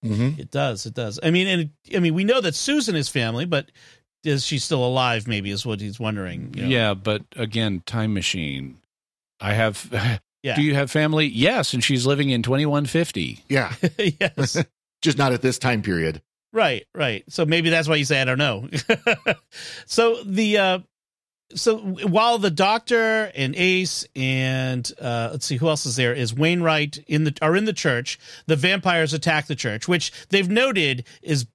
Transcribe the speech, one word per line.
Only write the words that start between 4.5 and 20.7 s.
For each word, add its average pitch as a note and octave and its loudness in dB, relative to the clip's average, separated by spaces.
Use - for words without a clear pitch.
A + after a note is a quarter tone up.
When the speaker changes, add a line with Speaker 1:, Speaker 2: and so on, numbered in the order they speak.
Speaker 2:
still B2+ 0
alive? B2 0
Maybe G2+ -2
is G2+ -6
what G#2+ -4
he's G#2 -8
wondering. G2 -6
You G2 -6
know? B2+ 0
Speaker 3:
Yeah, A#2 4
but G#2 -4
again, A2 -4
time A2 -2
machine. C#2 -6
I G2+ 0
have. A2 0
<laughs> - -20
Speaker 2:
Yeah. B2+ -2
Speaker 3:
Do D3 2
you D3 2
have C#3 0
family? D#3 2
Yes, C#3 2
and A#2+ 0
she's B2+ 2
living C#3 2
in A#2 0
twenty-one C#3+ 0
fifty. A2+ -2
Speaker 1:
Yeah. - 0
Speaker 2:
<laughs> D#3+ -4
Yes. D#3 -2
Speaker 1:
<laughs> - -20
Just C3+ 2
not C3+ 4
at A#2+ 0
this B2+ 0
time A#2+ 0
period. E2 -2
Speaker 2:
Right, D#3+ 0
right. B2 -4
So - -2
maybe E3 2
that's D#3+ 2
why D#3 2
you D3 2
say, C#3 2
"I - 0
don't B2+ 0
know." B2+ -2
<laughs> A3+ 0
So A#3 2
the, G#3 2
uh, F#3 2